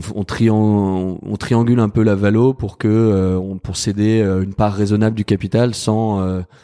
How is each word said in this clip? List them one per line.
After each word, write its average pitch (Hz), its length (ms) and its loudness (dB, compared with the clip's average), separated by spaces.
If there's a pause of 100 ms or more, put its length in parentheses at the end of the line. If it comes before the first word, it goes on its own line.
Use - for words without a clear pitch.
(160)
on 101 80 -4
trian-, 101 1000 0
on 104 160 -8
triangule 117 420 0
un 107 100 2
peu 110 140 0
la 107 100 4
valo 107 400 2
pour 110 240 -8
que, 110 100 -2
euh, 104 500 2
on, 95 200 -6
pour 90 200 -8
céder, 107 440 0
euh, 95 220 0
une 98 100 -6
part 104 200 0
raisonnable 104 420 0
du 107 100 -4
capital 110 480 0
sans, 107 480 -2
euh, 92 200 -2 (220)